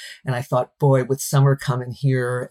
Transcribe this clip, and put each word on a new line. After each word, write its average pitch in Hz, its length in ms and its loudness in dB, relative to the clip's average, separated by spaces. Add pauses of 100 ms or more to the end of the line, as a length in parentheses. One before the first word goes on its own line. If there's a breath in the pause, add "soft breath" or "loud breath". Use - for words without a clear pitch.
(220 loud breath)
And 127 140 -4
I 127 60 -4
thought, - 360 -4
boy, 135 260 4
with 135 180 -4
summer 139 340 4
coming 123 360 -4
here 127 580 -2